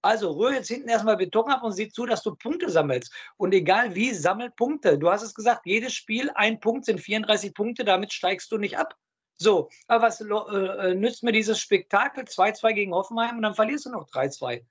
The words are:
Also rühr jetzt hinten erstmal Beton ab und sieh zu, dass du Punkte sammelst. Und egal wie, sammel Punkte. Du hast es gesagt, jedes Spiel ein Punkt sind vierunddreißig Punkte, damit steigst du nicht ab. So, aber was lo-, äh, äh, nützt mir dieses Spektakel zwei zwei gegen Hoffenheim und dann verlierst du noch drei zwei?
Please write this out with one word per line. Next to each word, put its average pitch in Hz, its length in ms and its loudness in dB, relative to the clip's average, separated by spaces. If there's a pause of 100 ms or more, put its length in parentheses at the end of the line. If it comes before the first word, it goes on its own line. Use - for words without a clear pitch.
Also 202 300 2
rühr 220 220 2
jetzt 262 140 -4
hinten 247 220 -8
erstmal 214 280 4
Beton 208 320 0
ab 262 140 0
und 220 80 -4
sieh 208 180 -4
zu, 240 160 -8
dass 226 160 0
du 175 140 -4
Punkte 320 340 -4
sammelst. 147 420 0 (260)
Und 185 160 0
egal 185 420 4
wie, 233 180 0
sammel 196 380 -2
Punkte. 240 460 2
Du 156 120 2
hast 208 140 2
es 220 100 -14
gesagt, 226 320 0
jedes 220 280 0
Spiel 254 420 -4
ein 220 240 2
Punkt 233 260 -2
sind 190 160 -2
vierunddreißig 208 520 -2
Punkte, 220 300 -4
damit 196 300 2
steigst 185 380 -4
du - 60 -4
nicht 104 200 -4
ab. - 180 -4 (440)
So, 170 300 2 (180)
aber 233 200 4
was 226 120 0
lo-, 208 300 -4
äh, 196 420 -2
äh, 180 40 0
nützt 233 280 -2
mir 233 80 0
dieses 214 280 2
Spektakel 220 680 0
zwei 202 280 2
zwei 220 200 0
gegen 202 200 -2
Hoffenheim 226 440 -2
und 220 60 -4
dann 208 100 -2
verlierst 226 320 -2
du 254 60 -12
noch 202 160 -10
drei 135 220 -2
zwei? 120 420 -8